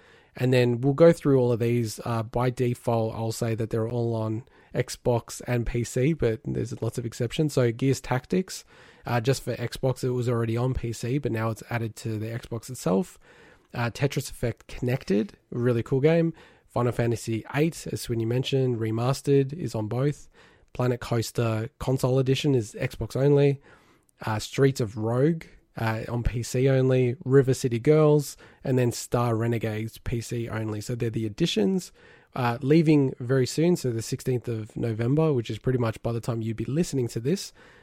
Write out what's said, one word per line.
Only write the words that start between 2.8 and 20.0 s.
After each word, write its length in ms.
I'll 160
say 240
that 140
they're 180
all 260
on 300
Xbox 760
and 180
P 160
C, 300
but 320
there's 360
lots 180
of 60
exceptions. 500
So 180
Gears 280
Tactics, 640
uh, 160
just 220
for 140
Xbox, 480
it 60
was 180
already 280
on 180
P 180
C, 260
but 140
now 180
it's 180
added 280
to 200
the 120
Xbox 420
itself. 480
Uh, 160
Tetris 400
Effect 380
Connected, 640
really 320
cool 180
game. 320
Final 240
Fantasy 520
eight, 380
as 100
Swinny 220
mentioned, 540
remastered, 720
is 220
on 140
both. 400